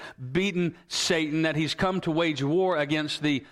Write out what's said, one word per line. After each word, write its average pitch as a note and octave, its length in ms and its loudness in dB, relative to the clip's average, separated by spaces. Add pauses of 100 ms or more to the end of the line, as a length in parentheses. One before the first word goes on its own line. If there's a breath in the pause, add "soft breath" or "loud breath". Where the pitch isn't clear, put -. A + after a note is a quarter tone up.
(320 loud breath)
beaten F3 440 0 (120)
Satan, D#3+ 540 0
that D#3+ 140 0
he's D3+ 180 0
come F#3 280 0
to E3 100 -2
wage D#3 320 0
war F3 340 2
against D3 460 -2
the D3 280 0